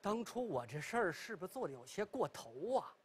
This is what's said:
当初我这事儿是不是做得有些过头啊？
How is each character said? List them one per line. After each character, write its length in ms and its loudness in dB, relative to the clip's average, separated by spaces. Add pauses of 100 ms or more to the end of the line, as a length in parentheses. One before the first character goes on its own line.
当 220 2
初 240 -2
我 180 2
这 140 -6
事 180 0
儿 140 6
是 240 -6
不 100 -6
是 60 -8
做 160 0
得 60 -2
有 120 -10
些 200 0
过 220 2
头 480 -2
啊？ 180 2 (120)